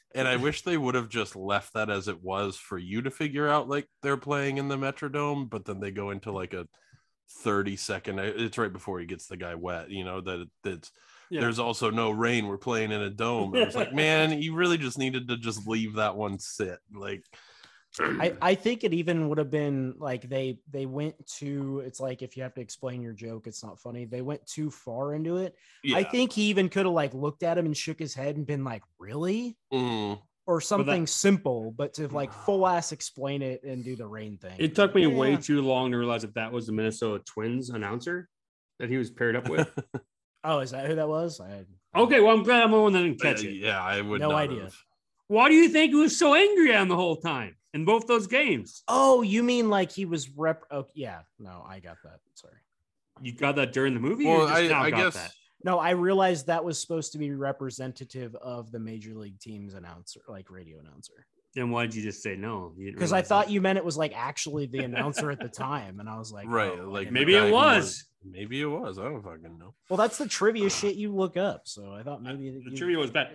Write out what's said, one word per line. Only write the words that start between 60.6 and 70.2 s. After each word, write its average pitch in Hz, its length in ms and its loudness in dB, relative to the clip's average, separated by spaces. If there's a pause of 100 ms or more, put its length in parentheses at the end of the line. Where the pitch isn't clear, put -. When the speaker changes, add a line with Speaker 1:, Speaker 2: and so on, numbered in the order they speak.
Speaker 3:
announcer. - 460 -20 (300)
Speaker 2:
Then 123 160 -2
why 117 160 0
did 110 80 -6
you 107 80 -6
just 104 180 -8
say 98 160 -6
no? 98 400 -8
You 98 80 -12
didn't - 140 -12
Speaker 3:
'Cause 170 120 0
I 190 60 2
Speaker 2:
realize 180 100 0
Speaker 3:
thought 202 200 4
Speaker 2:
that? 208 40 -4
Speaker 3:
you 202 100 2
meant 190 180 2
it 165 40 -4
was, 156 140 -4
like, 156 180 -2
actually 143 520 -6
the 127 160 -6
announcer 143 480 -4
at 127 80 -6
the 123 100 -8
Speaker 2:
<laughs> - 0 -
Speaker 3:
time, 120 500 -8
and 107 80 -12
I 110 100 -10
was 110 140 -12
like, 101 160 -12
Speaker 1:
Right, 107 240 2
Speaker 3:
"Oh, 90 120 -10
I - 20 -10
Speaker 1:
like, 98 200 -6
Speaker 3:
didn't 104 100 -6
Speaker 2:
Maybe 143 180 6
Speaker 3:
know." 208 60 8
Speaker 2:
it - 20 6
Speaker 1:
the 208 40 4
guy 208 40 6
who 214 40 8 (240)
Speaker 2:
was. - 60 2
Speaker 1:
was, - 220 -8 (180)
maybe 101 380 -10
it 151 40 -4
was. 127 340 -6
I 98 60 -8
don't 131 180 -10
fucking 82 340 -16
know. 90 160 -20 (160)
Speaker 3:
Well, 185 80 -2
that's 220 220 2
the 285 80 -4